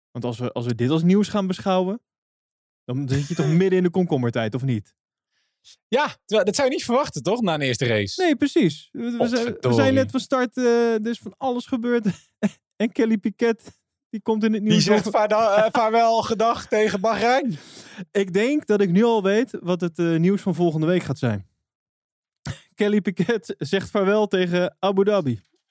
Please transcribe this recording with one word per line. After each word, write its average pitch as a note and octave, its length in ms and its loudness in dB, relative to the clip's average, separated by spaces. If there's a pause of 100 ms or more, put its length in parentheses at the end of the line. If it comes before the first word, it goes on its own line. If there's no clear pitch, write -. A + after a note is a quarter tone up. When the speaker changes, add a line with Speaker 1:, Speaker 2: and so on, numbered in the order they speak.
(100)
Speaker 1:
Want A#2 140 -10
als A#2+ 140 -6
we, B2 140 -6
als A#2+ 140 -6
we A#2+ 80 -2
dit A#2+ 160 0
als D#3+ 120 2
nieuws F#3+ 260 4
gaan G3+ 180 -2
beschouwen, F#3 540 -2 (840)
dan C3 240 -6
zit C#3 200 -2
je F3 60 -6
toch D#3 120 0 (120)
Speaker 2:
<laughs> F3+ 40 4
Speaker 1:
midden F#3+ 160 2
in F#3 40 2
de F3+ 80 0
komkommertijd, B2 640 -2
of B2 80 -4
niet? B2 320 -4 (960)
Speaker 2:
Ja, C4+ 360 -2
terwijl, G#3 220 0
dat G#3 80 0
zou C#4 140 2
je C4 60 0
niet D#4+ 100 -6
verwachten, B3 380 -2
toch, G#3 180 0
na F#3 140 0
een D3+ 60 -4
eerste C3 260 -2
race? G#2+ 360 0
Speaker 1:
Nee, E4 140 2
precies. A#3 560 0
We, - 100 -12
we A#3 80 -4
zijn, A#3+ 100 -6
we B3 80 2 (240)
Speaker 2:
Potverdorie. B2 260 0
Speaker 1:
zijn C4 160 4
net C4 160 2
van C4 100 -2
start, B3+ 360 -2
eh, A#3 380 2
er G#3+ 120 -4
is A#3 120 -4
van - 180 -16
alles B3 300 -6
gebeurd. A#3+ 400 -2 (320)
<laughs> - 240 -4 (140)
En A3 160 -2
Kelly A3 260 0
Piquet, A3+ 600 -4 (300)
die G#3+ 140 -12
komt A3 220 -2
in A3 80 2
het A3 100 -2
Speaker 2:
Die G#3+ 80 0
Speaker 1:
nieuws - 140 4
Speaker 2:
zegt G#3 200 2
Speaker 1:
nog. A3 100 -4
Speaker 2:
vaarda-, G#3+ 500 2
eh, A3 80 2
vaarwel A3+ 500 2
gedag A3+ 440 -2
tegen G#3+ 340 0
Bahrein. A3+ 560 0 (540)
Speaker 1:
Ik G3 220 -2
denk B3+ 340 0
dat G#3 140 2
ik G3+ 100 2
nu F#3+ 140 4
al A3+ 180 2
weet G#3 380 0
wat F3 200 -2
het, F3 180 -4
eh, E3+ 180 2
nieuws F#3 260 2
van F#3 120 -2
volgende D#3 320 0
week F3 160 2
gaat - 160 -6
zijn. G#2+ 300 -4 (1300)
Kelly G#3 260 2
Piquet G#3 580 -4
zegt F#3+ 320 -4
vaarwel G#3 360 2
tegen F3+ 520 -2
Abu G3 260 0
Dhabi. F3 360 0 (300)